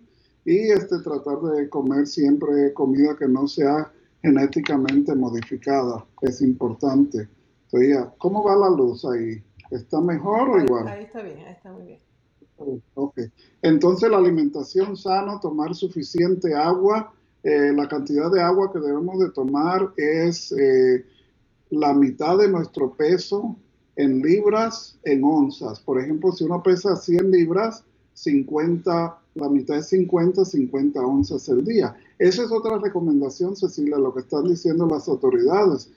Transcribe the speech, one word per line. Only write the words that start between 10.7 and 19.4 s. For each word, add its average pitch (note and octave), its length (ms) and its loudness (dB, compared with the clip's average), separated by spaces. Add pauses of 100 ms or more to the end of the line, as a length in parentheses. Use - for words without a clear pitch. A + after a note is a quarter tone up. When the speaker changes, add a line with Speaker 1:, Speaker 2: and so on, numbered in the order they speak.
Speaker 2:
ahí G#2 160 -12
está A3 180 -16
bien, - 180 -16
ahí F3 140 -20
está F#3 180 -20
muy F#3 140 -20
bien. F3+ 140 -20 (960)
Speaker 1:
Ok. C#3 240 -6 (420)
Entonces, F3 480 2
la G3+ 80 4
alimentación F3+ 800 0
sana, G3+ 420 -4
tomar D#3 360 -6
suficiente F3 800 -2
agua. F#3 600 0 (300)
Eh, C#3+ 300 4
la C#3+ 140 0
cantidad D3 440 -2
de F#3 100 4
agua F#3+ 320 2
que F3 60 -4
debemos D#3 400 -4
de F3 120 2
tomar D#3+ 640 -2